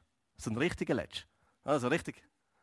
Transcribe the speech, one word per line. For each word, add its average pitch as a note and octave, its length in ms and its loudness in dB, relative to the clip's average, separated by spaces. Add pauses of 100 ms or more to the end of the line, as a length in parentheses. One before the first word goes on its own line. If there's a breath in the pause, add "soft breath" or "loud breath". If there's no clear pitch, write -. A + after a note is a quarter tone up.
(360)
So - 140 -4
einen A2 80 -2
richtigen E3 380 0
Letsch. - 300 -6 (360)
Also C3 260 2
richtig, D3+ 340 -2 (400)